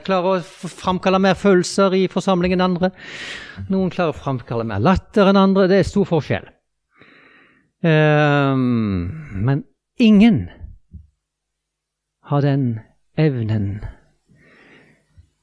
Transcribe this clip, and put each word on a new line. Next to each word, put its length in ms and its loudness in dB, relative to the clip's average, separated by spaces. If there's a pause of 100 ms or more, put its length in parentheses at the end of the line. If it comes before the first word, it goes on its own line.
klarer 320 0
å 20 -4
f-, 300 -14 (100)
framkalle 420 0
mer 160 2
følelser 600 2
i 120 2
forsamlingen 480 0
enn 120 2
andre. 200 0 (760)
Noen 240 -2
klarer 220 -4
å 40 -16
framkalle 500 -6
mer 140 -4
latter 480 2
enn 100 4
andre. 300 2
Det 120 4
er 80 -2
stor 180 -2
forskjell. 400 -4 (1400)
Ehm, 1160 0 (420)
men 160 0 (400)
ingen 460 6 (1800)
har 120 0
den 380 -2 (380)
evnen 500 0 (1700)